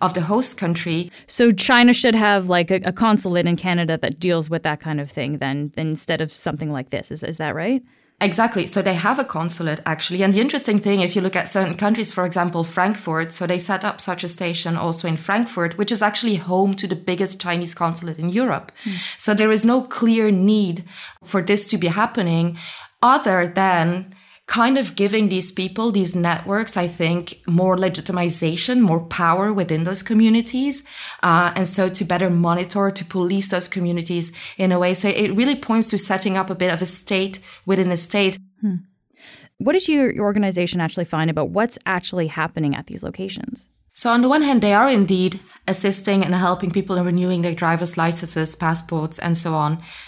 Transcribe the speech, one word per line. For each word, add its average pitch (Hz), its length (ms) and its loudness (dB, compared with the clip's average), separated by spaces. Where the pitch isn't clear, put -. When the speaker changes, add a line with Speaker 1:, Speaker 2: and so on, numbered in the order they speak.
Speaker 1:
of 175 140 0
the 180 80 -2
host 214 340 0
country. 170 540 -4
Speaker 2:
So 240 240 4
China 240 420 6
should 233 220 2
have, 202 340 2
like, 175 220 2
a, 190 160 2
a 180 60 0
consulate 185 540 2
in 170 100 0
Canada 170 420 0
that - 220 -6
deals 165 280 0
with 165 140 -4
that 151 180 -4
kind 156 200 -4
of 143 100 -8
thing 147 280 -6
then, 143 380 -4
instead 156 440 -4
of 156 120 -6
something 151 400 -6
like 131 180 -8
this. - 200 -8
Is, 156 140 -10
is 160 140 -8
that 156 180 -4
right? 240 260 -2
Speaker 1:
Exactly. 208 480 0
So 202 120 0
they 185 140 0
have 202 240 0
a 269 60 -2
consulate, 160 600 -4
actually. 175 380 -2
And 196 100 4
the 202 80 2
interesting 254 380 0
thing, 202 220 2
if 180 160 0
you 196 40 2
look 185 140 -2
at 175 140 -2
certain 185 260 0
countries, 214 380 0
for 180 120 -2
example, 175 380 0
Frankfurt, 170 720 -2
so 185 120 -6
they 180 140 0
set 185 260 -2
up - 160 -4
such 180 220 -4
a 175 60 -4
station 170 480 -4
also 165 320 -2
in 160 80 -2
Frankfurt, 180 600 -2
which 208 140 -2
is 220 100 0
actually 208 360 0
home 185 380 0
to 196 120 -4
the 175 100 -4
biggest 190 440 -2
Chinese 175 340 -4
consulate 165 460 -4
in 175 80 -2
Europe. 220 420 -2
Speaker 2:
Hmm. 208 80 -6
Speaker 1:
So 208 160 0
there 214 160 4
is 214 140 4
no 247 180 4
clear 226 480 2
need 190 540 2
for 190 180 -2
this 202 280 2
to 220 60 2
be 170 120 0
happening 170 680 0
other 214 460 4
than 180 640 0
kind 240 300 2
of 208 180 -2
giving 202 360 2
these 180 200 0
people, 196 400 -2
these 180 240 2
networks, 180 640 0
I 180 100 0
think, 170 600 -4
more 180 320 4
legitimization, 180 1040 0
more 165 180 4
power 180 540 0
within 165 300 -2
those 190 180 -2
communities. 233 840 2
Uh, 170 340 4
and 185 100 0
so 185 220 2
to 185 160 -2
better 180 240 0
monitor, 175 640 0
to 190 160 -4
police 190 420 -2
those 180 200 -2
communities 175 640 -2
in 185 120 2
a 180 80 4
way. 180 140 2
So 190 160 0
it 196 260 0
really 262 220 2
points 226 320 0
to 208 100 0
setting 190 380 0
up 190 140 -2
a 185 40 -6
bit 180 200 0
of 165 80 -4
a 180 40 -2
state 190 540 -2
within 190 260 2
a 175 60 0
state. 190 420 0
Speaker 2:
Hmm. 202 140 0
What 262 160 0
did 370 160 0
your, 285 240 4
your 208 140 -2
organization 190 520 0
actually 170 280 -2
find 160 240 0
about 156 180 -2
what's 208 380 -2
actually 180 400 -2
happening 156 500 -2
at - 100 -12
these - 160 -14
locations? - 680 -10
Speaker 1:
So 240 140 0
on 240 120 4
the 254 60 4
one 302 140 4
hand, 277 180 4
they 202 140 4
are 254 160 6
indeed 185 480 2
assisting 196 560 2
and 180 100 0
helping 180 380 0
people 190 240 -2
in 180 100 2
renewing 180 360 0
their 170 120 -2
driver's 170 420 0
licenses, 165 600 -2
passports, 160 640 -2
and 170 180 0
so 165 160 -2
on. 156 260 0